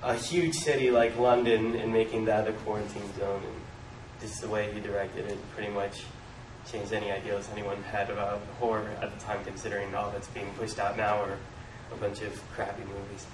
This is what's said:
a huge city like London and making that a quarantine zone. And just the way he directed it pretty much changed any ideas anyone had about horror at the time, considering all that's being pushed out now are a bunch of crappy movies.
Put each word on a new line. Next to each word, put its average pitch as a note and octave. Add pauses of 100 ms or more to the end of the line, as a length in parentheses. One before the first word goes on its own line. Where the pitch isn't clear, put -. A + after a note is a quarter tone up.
a A#2+
huge D#3+
city C3
like A#2
London A#2
and A2+
making A2
that G#2+
a A2
quarantine G#2
zone. G2
And - (640)
just G#2+
the A2+
way G#2
he G2+
directed G2
it G2+ (180)
pretty G#2
much G2+ (680)
changed G#2
any G#2
ideas G2
anyone G2+
had G2
about G2+ (180)
horror G#2+ (100)
at -
the -
time, G#2
considering G2+
all G2+
that's G2+
being G2+
pushed A2
out G#2
now G#2
are G2 (560)
a -
bunch G2+
of -
crappy -
movies. G2